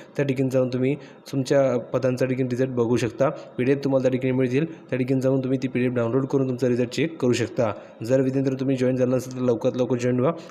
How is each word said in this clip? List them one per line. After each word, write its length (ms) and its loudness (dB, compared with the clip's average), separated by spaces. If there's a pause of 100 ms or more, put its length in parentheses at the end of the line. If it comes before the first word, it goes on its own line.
(160)
त्या 80 0
ठिकाणी 260 0
जाऊन 180 2
तुम्ही 260 0 (380)
तुमच्या 460 2
पदांचा 480 0
ठिकाणी 220 0
रिझल्ट 220 0
बघू 260 2
शकता. 320 0
पीडीएफ 560 -2
तुम्हाला 180 2
त्या 80 2
ठिकाणी 220 0
मिळतील, 320 0 (260)
त्या 80 -2
ठिकाणी 220 0
जाऊन 200 2
तुम्ही 220 0
ती 60 -2
पीडीएफ 240 0
डाउनलोड 340 0
करून 220 0
तुमचा 200 0
रिझल्ट 220 0
चेक 260 -2
करू 160 2
शकता. 400 0 (320)
जर 160 2
विद्यार्थी 400 0
तुम्ही 160 0
जॉईन 200 0
झाला 140 0
नसेल 260 -2
तर 40 -6
लवकरात 360 0
लवकर 200 0
जॉईन 240 0
व्हा, 120 2 (180)